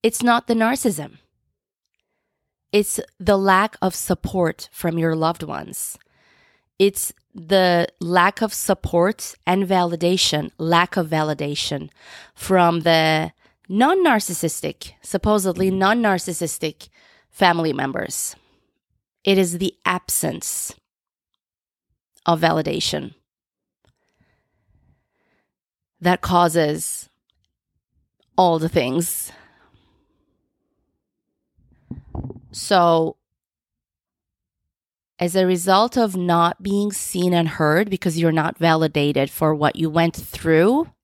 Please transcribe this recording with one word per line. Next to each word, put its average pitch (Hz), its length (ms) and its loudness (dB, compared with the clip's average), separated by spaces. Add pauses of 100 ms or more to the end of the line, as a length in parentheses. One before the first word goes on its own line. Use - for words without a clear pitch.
It's 226 200 0
not 240 260 0
the 233 60 0
narcissism. 220 600 -2 (1500)
It's - 280 0 (220)
the 196 180 2
lack 196 420 2
of 185 140 0
support - 760 -4
from 165 260 -4
your 165 160 0
loved 160 300 -2
ones. - 520 -10 (800)
It's - 360 0 (200)
the 175 540 2 (140)
lack 180 420 2
of 208 100 -2
support - 840 -2 (100)
and 190 160 0
validation, 175 960 0
lack 170 380 0
of 170 100 0
validation 151 840 -4 (440)
from 170 460 2
the 160 520 2 (360)
non-narcissistic, 220 1300 0
supposedly 190 680 0
non-narcissistic 190 1160 -2 (420)
family 165 420 2
members. - 640 -6 (880)
It 196 160 4
is 175 200 0
the 185 260 -6
absence - 880 -6 (1500)
of 170 140 0
validation 156 760 -2 (2750)
that 175 220 0
causes 165 840 0 (1300)
all 170 220 4
the 160 100 -2
things. 156 640 -2 (3250)
So, 170 640 2 (2000)
as 175 160 -4
a 190 100 4
result 185 540 2
of 214 180 0
not 175 460 0
being 202 300 -2
seen 180 420 -2
and 170 140 2
heard 160 420 0
because 180 260 -4
you're 165 140 2
not 160 280 -2
validated 151 720 2
for 156 280 0
what 147 180 0
you 160 160 -2
went 165 240 0
through 190 760 0 (160)